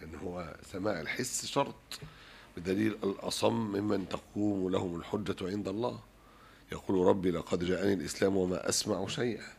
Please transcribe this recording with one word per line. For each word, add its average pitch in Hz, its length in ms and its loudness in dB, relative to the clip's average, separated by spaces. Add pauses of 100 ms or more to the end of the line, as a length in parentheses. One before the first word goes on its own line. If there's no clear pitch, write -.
لأن 78 140 -12
هو 87 400 -8 (160)
سماع 95 300 -2
الحس - 440 -4
شرط، - 540 -2 (580)
بدليل 95 340 2 (120)
الأصم 110 500 2
ممن 101 560 0
تقوم 98 600 0
لهم 92 240 0
الحجة 98 460 -4
عند 95 260 -4
الله، 113 320 -4 (720)
يقول: 92 360 2
"ربي 95 240 6
لقد 85 320 0
جاءني 92 300 4
الإسلام 95 440 2
وما 90 320 2
أسمع 98 380 0
شيئا". 123 400 -2 (120)